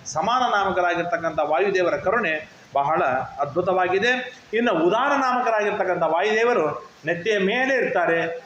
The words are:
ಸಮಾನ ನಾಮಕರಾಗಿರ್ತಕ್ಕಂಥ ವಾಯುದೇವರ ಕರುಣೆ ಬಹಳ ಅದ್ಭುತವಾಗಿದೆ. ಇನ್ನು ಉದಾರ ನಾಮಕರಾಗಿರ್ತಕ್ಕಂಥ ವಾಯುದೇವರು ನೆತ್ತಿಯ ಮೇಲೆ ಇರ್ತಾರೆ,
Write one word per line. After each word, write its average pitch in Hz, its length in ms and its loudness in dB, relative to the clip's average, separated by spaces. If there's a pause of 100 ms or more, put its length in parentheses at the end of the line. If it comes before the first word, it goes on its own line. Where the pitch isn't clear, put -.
ಸಮಾನ 226 360 0
ನಾಮಕರಾಗಿರ್ತಕ್ಕಂಥ 175 960 0
ವಾಯುದೇವರ 170 580 2
ಕರುಣೆ 175 520 -2 (260)
ಬಹಳ 151 300 0 (360)
ಅದ್ಭುತವಾಗಿದೆ. 185 1000 0 (120)
ಇನ್ನು 233 180 2
ಉದಾರ 190 360 2
ನಾಮಕರಾಗಿರ್ತಕ್ಕಂಥ 220 920 0
ವಾಯುದೇವರು 202 880 0 (160)
ನೆತ್ತಿಯ 175 320 -2
ಮೇಲೆ 247 360 0
ಇರ್ತಾರೆ, 170 500 0 (220)